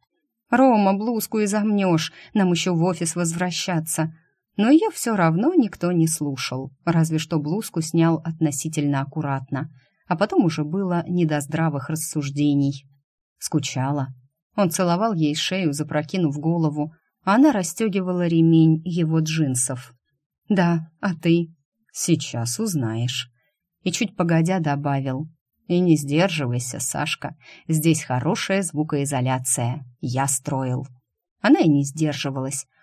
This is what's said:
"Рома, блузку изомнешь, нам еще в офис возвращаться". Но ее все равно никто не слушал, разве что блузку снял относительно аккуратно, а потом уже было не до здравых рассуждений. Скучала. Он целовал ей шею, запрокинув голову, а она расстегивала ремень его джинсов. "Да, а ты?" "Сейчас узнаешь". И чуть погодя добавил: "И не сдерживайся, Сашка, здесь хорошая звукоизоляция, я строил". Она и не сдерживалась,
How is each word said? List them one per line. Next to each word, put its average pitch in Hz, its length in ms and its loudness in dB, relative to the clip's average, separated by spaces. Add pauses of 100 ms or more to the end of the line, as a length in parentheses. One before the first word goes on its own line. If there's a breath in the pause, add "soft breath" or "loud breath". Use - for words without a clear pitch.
(500)
"Рома, 233 440 4
блузку 220 500 -2
изомнешь, 202 680 0 (220 loud breath)
нам 190 180 4
еще 175 240 0
в 165 80 2
офис 175 320 -2
возвращаться". 170 1000 -4 (440 loud breath)
Но 208 120 4
ее 330 220 6
все 233 240 -4
равно 190 380 2
никто 208 400 0
не 165 120 4
слушал, 135 680 -4 (100)
разве 160 340 2
что 156 220 -2
блузку 170 420 -4
снял 165 440 2
относительно 147 760 -2
аккуратно, 139 720 -6 (340 soft breath)
а 175 120 -4
потом 294 260 2
уже 160 220 0
было 175 420 -2
не 175 180 0
до 151 140 0
здравых 147 500 -4
рассуждений. 143 960 -2 (520)
Скучала. 135 720 -4 (480)
Он 202 120 2
целовал 185 440 0
ей 156 220 0
шею, 180 360 -2
запрокинув 151 640 -2
голову, 156 540 -2 (320 loud breath)
а 196 120 2
она 277 180 6
расстегивала 185 760 -2
ремень 165 560 6
его 165 360 0
джинсов. 151 760 -2 (560)
"Да, 170 400 2 (100)
а 196 160 -4
ты?" 170 400 2 (380)
"Сейчас 120 640 -2
узнаешь". 123 720 -4 (520)
И 185 80 -2
чуть - 240 -4
погодя 170 440 2
добавил: 143 720 -2 (380)
"И 175 120 2
не 175 180 6
сдерживайся, 143 840 -2
Сашка, - 560 -6 (320 loud breath)
здесь 156 360 2
хорошая 160 580 -2
звукоизоляция, 139 1200 -2 (160)
я 131 260 -2
строил". 131 600 -4 (540)
Она 285 180 6
и 202 100 4
не 143 140 4
сдерживалась, 139 800 -4 (180)